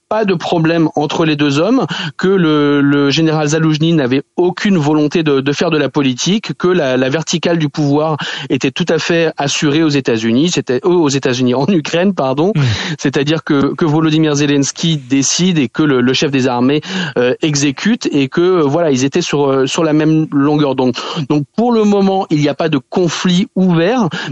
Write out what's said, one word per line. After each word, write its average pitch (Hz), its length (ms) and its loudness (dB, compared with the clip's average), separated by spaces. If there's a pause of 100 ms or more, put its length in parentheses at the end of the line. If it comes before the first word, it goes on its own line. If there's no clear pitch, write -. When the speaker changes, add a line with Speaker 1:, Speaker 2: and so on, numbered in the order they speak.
Speaker 1:
pas 220 160 -2
de 190 100 0
problème 165 600 0
entre 151 300 -2
les 156 100 0
deux 143 240 0
hommes, 214 260 0 (320)
que 185 120 -2
le, 151 520 2
le 143 300 2
général 156 380 0
Zaloujny 160 440 0
n'avait 135 300 0 (140)
aucune 180 420 0
volonté 151 460 0
de, 139 160 2
de 139 120 0
faire 160 200 -2
de 151 60 2
la 139 100 0
politique, 147 680 -2
que - 140 -2
la, 147 280 0
la 131 120 0
verticale 160 500 -2
du 151 100 0
pouvoir 151 480 0 (320)
était 139 220 0
tout 175 180 -4
à 160 120 0
fait 165 360 0
assurée 147 460 0
aux 160 60 2
États-Unis, 127 600 0
c'était, 131 340 -2
euh, 180 60 2
aux 170 180 2
États-Unis, 127 460 0
en 139 120 0
Ukraine, 175 480 0
pardon. 147 400 0
Speaker 2:
Mmh. 156 60 0 (400)
Speaker 1:
C'est-à-dire 151 420 -2
que, 139 320 0
que 170 100 -2
Volodymyr 156 520 2
Zelensky 143 600 0
décide 139 600 0
et 123 100 0
que - 140 -2
le, 135 180 2
le 127 120 2
chef 143 180 -2
des 135 160 0
armées, 131 360 0 (360)
euh, 127 240 2
exécute 151 720 -2
et 139 160 0
que, - 120 -2
euh, 180 220 2
voilà, 147 300 2
ils 127 120 0
étaient 170 180 0
sur, 143 280 0
euh, 135 160 2
sur 165 160 -2
la 156 100 0
même 156 380 2
longueur 143 460 2
d'onde. 127 200 0 (320)
Donc, 147 180 0 (100)
pour 233 160 2
le 220 100 2
moment, 196 480 2
il 151 80 2
n'y 147 100 0
a 135 60 -2
pas 170 140 -2
de 147 100 0
conflit 180 800 0
ouvert, 185 520 2 (240)